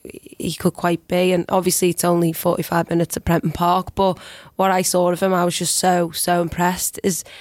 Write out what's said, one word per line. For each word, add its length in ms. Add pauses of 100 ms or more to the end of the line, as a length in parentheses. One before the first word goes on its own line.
he 500
could 200
quite 340
be. 240
And 160
obviously 440
it's 120
only 300
forty-five 560
minutes 260
at 80
Prenton 300
Park, 400
but 240 (380)
what 160
I 100
saw 300
of 100
him, 100
I 140
was 140
just 160
so, 340
so 320
impressed, 640
is 200 (180)